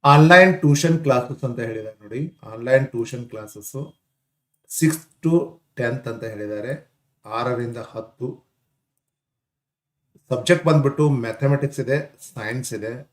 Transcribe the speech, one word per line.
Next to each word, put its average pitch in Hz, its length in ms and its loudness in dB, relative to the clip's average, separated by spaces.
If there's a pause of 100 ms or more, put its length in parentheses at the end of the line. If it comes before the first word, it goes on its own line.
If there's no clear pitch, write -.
ಆನ್‌ಲೈನ್ 170 540 8
ಟ್ಯೂಷನ್ 156 440 2
ಕ್ಲಾಸಸ್ 139 400 -2
ಅಂತ 120 160 -6
ಹೇಳಿದ್ದಾರೆ 110 440 -10
ನೋಡಿ. 117 400 -10
ಆನ್‌ಲೈನ್ 123 440 0
ಟ್ಯೂಷನ್ 117 420 -8
ಕ್ಲಾಸಸ್ 110 640 -16 (760)
ಸಿಕ್ಸ್ - 380 -2 (160)
to 165 360 0 (160)
ಟೆಂತ್ 139 320 -4
ಅಂತ 110 160 -10
ಹೇಳಿದ್ದಾರೆ, 107 760 -10 (260)
ಆರರಿಂದ 120 520 -6
ಹತ್ತು. - 760 -12 (1800)
ಸಬ್ಜೆಕ್ಟ್ 160 360 0
ಬಂದ್ಬಿಟ್ಟು 147 440 2
ಮ್ಯಾಥಮೆಟಿಕ್ಸ್ 139 720 -2
ಇದೆ, 135 380 -4 (160)
ಸೈನ್ಸ್ 117 400 -8
ಇದೆ, 113 400 -10